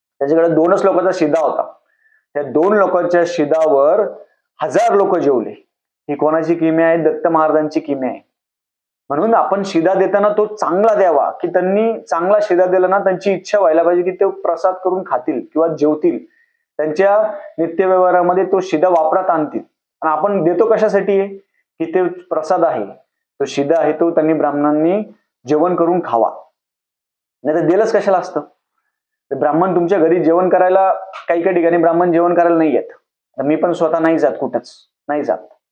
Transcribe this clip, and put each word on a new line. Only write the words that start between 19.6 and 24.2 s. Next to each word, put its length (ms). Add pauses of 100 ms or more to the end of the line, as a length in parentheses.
आणि 100
आपण 320
देतो 220
कशासाठी 540
आहे? 80 (520)
की 160
ते 120
प्रसाद 560
आहे, 220 (540)
तो 60
शिदा 340
आहे, 140
तो 180
त्यांनी 220